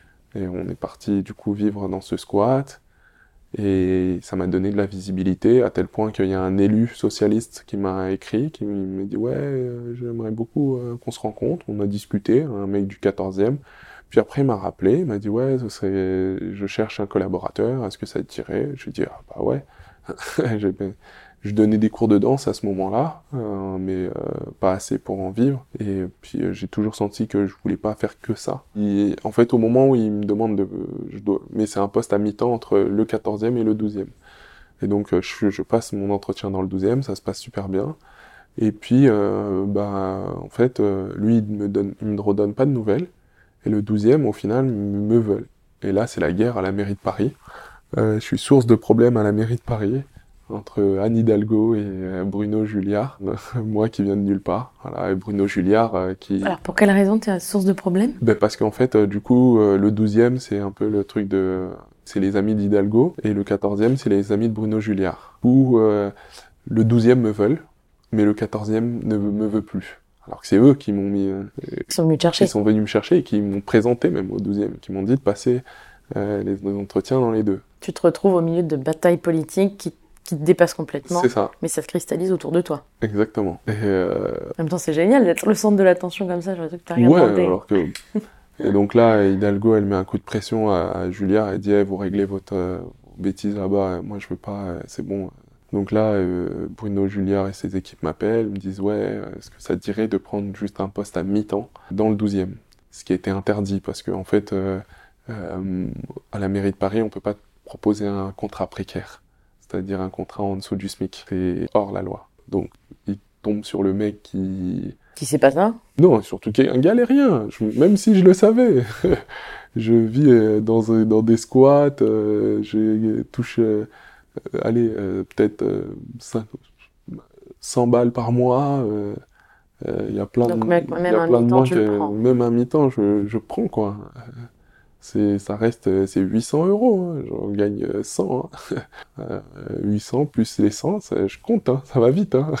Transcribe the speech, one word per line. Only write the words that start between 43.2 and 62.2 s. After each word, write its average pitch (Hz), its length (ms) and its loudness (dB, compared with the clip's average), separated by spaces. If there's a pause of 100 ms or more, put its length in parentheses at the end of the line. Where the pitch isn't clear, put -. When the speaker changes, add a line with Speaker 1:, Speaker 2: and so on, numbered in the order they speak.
Speaker 1:
Et - 40 -4
le 104 140 0
douzième, 107 440 2
au 107 60 0
final, 123 340 -2
m-, 127 60 0 (340)
me 113 120 4
veulent. 107 280 0 (360)
Et 98 100 -2
là, 104 160 2
c'est - 120 -8
la 85 120 2
guerre 110 260 0
à 95 40 -2
la 95 100 -2
mairie 101 220 -4
de - 40 -10
Paris. 104 360 -4 (640)
Euh, 107 180 2
je 110 80 -4
suis 104 140 -4
source 131 280 4
de 117 80 6
problèmes 117 420 4
à 110 60 2
la 104 80 2
mairie 110 260 0
de - 40 -6
Paris, 113 420 -4 (460)
entre 104 520 0
Anne 113 160 0
Hidalgo 110 580 2
et, 104 80 -2
euh, 92 420 -6
Bruno 104 400 -2
Julliard, 104 540 -4 (220)
<laughs> 117 240 -8
moi 107 240 0
qui 107 140 -4
viens 98 140 0
de 101 60 0
nulle 98 180 0
part. 101 420 -4
Voilà, 90 280 -6
et 95 40 0
Bruno 98 320 -2
Julliard, 104 480 2
euh, 92 240 -2
qui 95 260 -4
Speaker 2:
Alors, 180 160 -2
pour - 140 -8
quelle 202 160 4
raison 196 280 4
t'es 202 220 -4
source 196 240 -2
de 196 80 4
problème ? 190 480 0
Speaker 1:
Ben, 110 140 4
parce 107 220 0
qu'en 107 140 0
fait, 127 240 0
euh, 107 120 6
du 101 140 -2
coup, 123 380 6
euh, 101 200 6
le 98 120 4
douzième, 110 480 2
c'est 104 200 -6
un 101 120 -6
peu 107 180 -4
le 101 160 0
truc 101 240 -4
de... 95 400 0 (360)
c'est - 160 -4